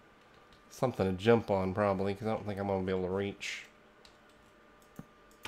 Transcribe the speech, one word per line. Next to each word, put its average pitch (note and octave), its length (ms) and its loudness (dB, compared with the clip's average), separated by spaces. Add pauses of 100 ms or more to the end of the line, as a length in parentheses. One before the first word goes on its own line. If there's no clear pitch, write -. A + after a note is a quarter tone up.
(680)
something A#2+ 380 0
to F#2+ 60 2
jump G#2 380 4
on F#2+ 220 2
probably, G2 420 2
'cause G#2 120 -8
I A2 60 0
don't G2+ 120 -4
think G#2 140 -4
I'm G2+ 80 -2
gonna F#2+ 180 0
be F#2+ 60 -2
able F#2 140 0
to F2+ 100 -2
reach. - 520 -6 (1800)